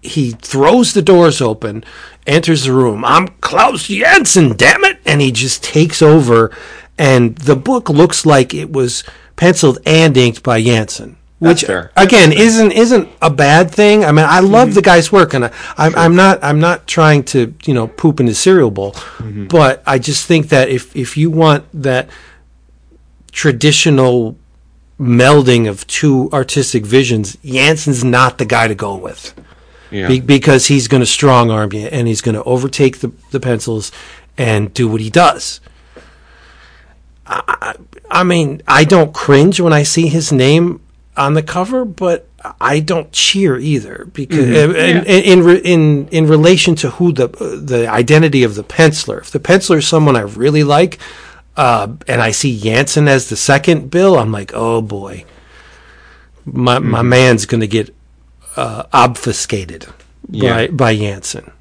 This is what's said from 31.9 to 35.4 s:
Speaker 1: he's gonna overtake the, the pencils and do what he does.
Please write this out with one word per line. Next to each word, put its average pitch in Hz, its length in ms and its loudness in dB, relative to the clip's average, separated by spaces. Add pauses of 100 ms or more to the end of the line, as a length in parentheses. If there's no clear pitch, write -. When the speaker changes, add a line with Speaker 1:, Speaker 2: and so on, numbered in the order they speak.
Speaker 1:
he's 110 140 -4
gonna 107 220 -4
overtake 127 560 -2
the, 117 120 -8 (200)
the 135 80 -6
pencils 113 520 -6 (460)
and 107 360 -2
do 120 140 -2
what 110 140 -4
he 110 80 -10
does. - 520 0 (1600)